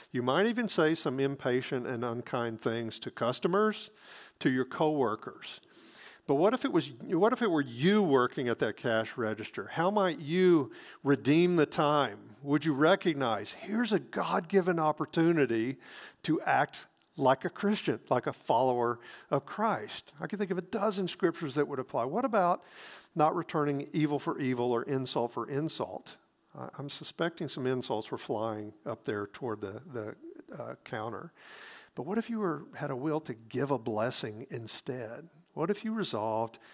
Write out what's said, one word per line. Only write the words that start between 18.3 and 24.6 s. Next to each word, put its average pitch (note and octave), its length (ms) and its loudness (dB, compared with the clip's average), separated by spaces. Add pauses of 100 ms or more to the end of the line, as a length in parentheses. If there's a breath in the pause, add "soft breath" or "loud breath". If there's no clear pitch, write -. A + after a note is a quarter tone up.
follower A#2+ 680 2 (300 loud breath)
of C#3 160 0
Christ? E3+ 720 -4
I E3+ 60 -6
can F#3+ 140 -6
think G3 100 -2
of F3 80 -2
a F3+ 60 -2
dozen G3 440 -2
scriptures E3 460 -2
that C#3+ 140 2
would C3+ 100 -6
apply. B2 280 -2
What G3 200 -2
about F#3+ 380 2 (500 loud breath)
not E3 220 4
returning D3 580 -2
evil D3+ 240 2
for C#3+ 220 -4
evil B2 320 0